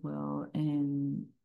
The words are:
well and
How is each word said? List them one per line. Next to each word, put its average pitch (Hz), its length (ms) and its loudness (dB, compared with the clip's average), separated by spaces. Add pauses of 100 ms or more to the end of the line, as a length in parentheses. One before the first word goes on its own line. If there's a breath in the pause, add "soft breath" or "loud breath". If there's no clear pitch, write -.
well 147 520 -4
and 143 720 2 (200)